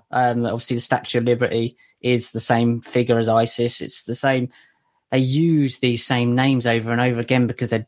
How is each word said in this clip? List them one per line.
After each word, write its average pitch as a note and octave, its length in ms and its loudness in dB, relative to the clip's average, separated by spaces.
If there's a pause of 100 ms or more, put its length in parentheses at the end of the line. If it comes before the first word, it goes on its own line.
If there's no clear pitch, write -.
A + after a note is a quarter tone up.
(120)
Um, A#2+ 340 0
obviously A#2 320 -4
the A#2 40 -4
Statue - 380 -2
of A#2 60 0
Liberty A#2+ 500 0 (260)
is B2 300 0
the A2+ 80 -6
same A#2 400 2
figure A#2+ 400 0
as A2+ 80 0
isis. A#2 540 0
It's - 220 -8
the - 120 -6
same. C3+ 340 0 (640)
They C3 80 2
use C#3+ 600 2
these A#2+ 260 0
same A#2+ 300 0
names C3 300 2
over A2+ 280 0
and A#2 80 0
over B2 180 0
again B2 280 2
because A#2+ 240 -6
they're A2+ 160 0